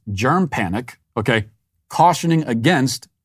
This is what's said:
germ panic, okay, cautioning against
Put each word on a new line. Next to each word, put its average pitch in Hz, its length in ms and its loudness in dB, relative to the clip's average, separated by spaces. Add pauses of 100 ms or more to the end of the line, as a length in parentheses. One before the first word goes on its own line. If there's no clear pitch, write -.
(120)
germ 139 360 0
panic, 110 520 -6 (180)
okay, 110 300 0 (420)
cautioning 165 540 2
against 127 640 -2 (180)